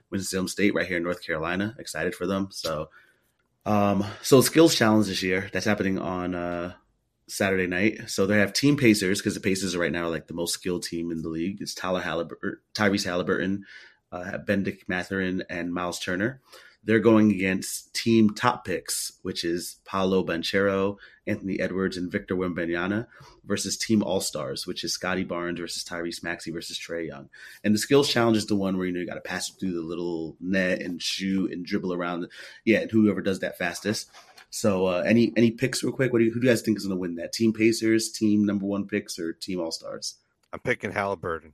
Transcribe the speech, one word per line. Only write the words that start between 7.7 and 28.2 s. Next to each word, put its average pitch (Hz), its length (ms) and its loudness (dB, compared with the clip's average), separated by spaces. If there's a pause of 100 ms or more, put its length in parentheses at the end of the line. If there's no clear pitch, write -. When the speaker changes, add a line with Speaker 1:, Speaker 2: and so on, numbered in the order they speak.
Speaker 1:
So 98 180 2
they 104 120 4
have 98 160 2
Team 143 240 4
Pacers, 104 420 6
'cause 98 140 0
the - 60 -6
Pacers 95 340 -2
are 87 60 -2
right 80 120 0
now, 85 160 -2
like, 80 180 -4
the - 60 -14
most 82 220 -4
skilled 90 300 -4
team 85 260 -6
in 82 100 -4
the 82 80 -6
league. 82 320 -4
It's - 140 -8
Tyler 92 260 -2
Hallibur-, 85 600 -6 (140)
Tyrese 101 300 2
Halliburton, 92 640 -2 (440)
uh, 90 280 -10
Benedict 98 500 -2
Mathurin, 92 600 -2
and 87 240 -6
Miles 87 260 -4
Turner. 101 400 -2 (440)
They're 110 160 4
going 107 320 8
against 95 600 -2
Team 113 380 4
Top - 340 0
Picks, - 560 -6
which 92 240 -8
is 87 400 -4
Paolo 95 400 2
Banchero, 98 720 0 (300)
Anthony 101 340 -4
Edwards, 92 380 -2
and 90 120 -6
Victor 95 240 -4
Wembanyama, 90 720 -2 (380)
versus 101 320 -4
Team 107 260 2
All-Stars, 76 640 -4
which 87 180 -8
is 85 100 -4
Scotty 92 300 -2
Barnes 85 340 -6
versus - 260 -8
Tyrese 85 380 -8
Maxey 85 280 -8
versus 80 280 -8
Trae 85 280 -8
Young. 69 220 -12 (340)
And 104 120 4
the 104 40 2
Skills 139 300 4
Challenge 117 300 4